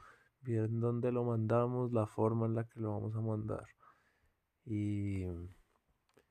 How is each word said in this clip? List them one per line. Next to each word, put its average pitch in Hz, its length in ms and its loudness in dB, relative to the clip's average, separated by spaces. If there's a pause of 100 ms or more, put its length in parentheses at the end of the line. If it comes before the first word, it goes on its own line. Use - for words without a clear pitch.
(420)
bien 113 400 0
dónde 120 300 2
lo 120 120 0
mandamos, 120 720 2
la 110 120 4
forma 113 420 2
en 113 80 0
la 113 120 -2
que - 120 -14
lo 107 120 -2
vamos 107 240 -4
a 110 60 -2
mandar. 107 440 -4 (1000)
Y, 104 580 -2 (1080)